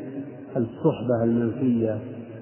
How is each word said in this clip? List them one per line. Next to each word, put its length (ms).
الصحبة 680
المنفية 760